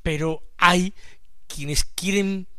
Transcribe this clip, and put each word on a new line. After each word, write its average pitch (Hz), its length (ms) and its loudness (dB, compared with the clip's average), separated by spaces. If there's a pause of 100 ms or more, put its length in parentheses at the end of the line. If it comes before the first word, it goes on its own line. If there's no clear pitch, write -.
Pero 160 420 -2 (140)
hay 180 360 6 (540)
quienes 147 360 0
quieren 196 640 0 (120)